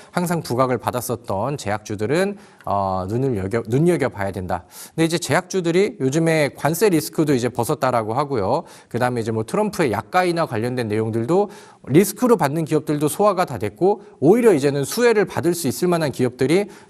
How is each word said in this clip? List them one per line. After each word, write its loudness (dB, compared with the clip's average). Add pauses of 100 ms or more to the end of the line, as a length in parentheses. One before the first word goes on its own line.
(120)
항상 -4
부각을 -2
받았었던 -6
제약주들은, -4 (280)
어, -2
눈을 -2
여겨-, -4
눈여겨봐야 0
된다. -6 (240)
근데 0
이제 0
제약주들이 0
요즘에 0
관세 2
리스크도 0
이제 0
벗었다라고 0
하고요. 0 (260)
그다음에 -2
이제 -4
뭐 -2
트럼프의 -2
약가 0
인하 0
관련된 -4
내용들도 0 (380)
리스크로 4
받는 0
기업들도 0
소화가 2
다 -6
됐고 0 (160)
오히려 6
이제는 2
수혜를 2
받을 0
수 -4
있을 0
만한 0
기업들이 0 (240)